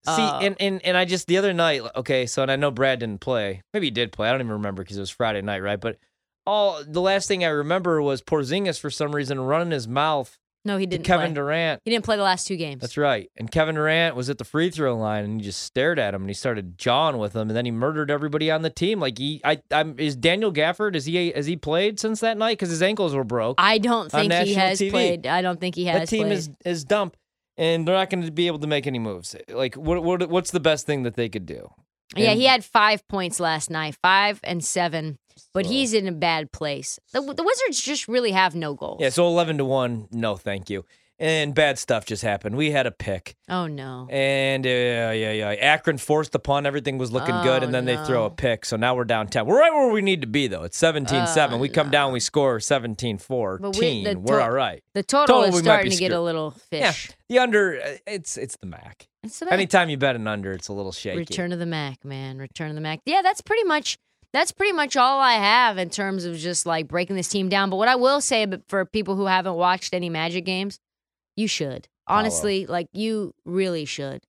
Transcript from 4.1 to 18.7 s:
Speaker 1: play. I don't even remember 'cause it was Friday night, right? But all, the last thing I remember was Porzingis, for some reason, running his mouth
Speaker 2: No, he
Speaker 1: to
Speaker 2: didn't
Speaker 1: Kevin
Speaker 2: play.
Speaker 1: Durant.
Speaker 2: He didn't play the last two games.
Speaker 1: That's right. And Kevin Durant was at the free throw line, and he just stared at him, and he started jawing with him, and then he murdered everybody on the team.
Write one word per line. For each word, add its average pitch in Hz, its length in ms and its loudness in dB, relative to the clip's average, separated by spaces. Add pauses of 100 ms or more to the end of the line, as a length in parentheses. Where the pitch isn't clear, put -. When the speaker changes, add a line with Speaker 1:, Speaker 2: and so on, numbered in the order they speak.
Speaker 1:
play. 107 160 -2
I - 20 2
don't 131 120 0
even 113 100 -4
remember 101 320 -4
'cause 101 120 -12
it 101 40 -6
was 95 100 -6
Friday 107 320 -2
night, 101 180 -4
right? 101 200 -4
But 113 160 -6 (500)
all, 196 400 0
the 156 140 -2
last 190 260 2
thing 180 180 0
I 165 40 2
remember 160 520 2
was 139 220 0
Porzingis, 156 560 0
for 147 120 -6
some 147 220 -4
reason, 139 280 -2
running 160 320 0
his 120 160 -4
mouth 143 500 0 (280)
Speaker 2:
No, 202 100 -2
he 190 80 0
Speaker 1:
to 180 60 -6
Speaker 2:
didn't 175 160 -4
Speaker 1:
Kevin 175 220 4
Speaker 2:
play. 160 80 -4
Speaker 1:
Durant. 151 500 0
Speaker 2:
He 226 40 -4
didn't 226 140 0
play 220 120 0
the 202 60 0
last 185 240 0
two 190 100 -4
games. 143 260 -6
Speaker 1:
That's 123 160 -6
right. 131 400 2
And 113 120 -6
Kevin 160 260 2
Durant 156 380 2
was 123 140 -4
at 139 80 -4
the 110 80 -10
free 165 240 0
throw 151 260 0
line, 107 300 -2
and 107 160 -4
he 104 60 -8
just 95 160 -8
stared 151 360 0
at 101 140 0
him, 98 100 -6
and 98 80 -6
he 98 40 -6
started 101 420 -6
jawing 139 400 2
with 104 180 -4
him, 110 140 -2
and 110 80 -2
then 120 80 0
he 123 60 -2
murdered 143 400 -2
everybody 151 400 0
on 156 100 0
the 160 80 -2
team. 196 320 -2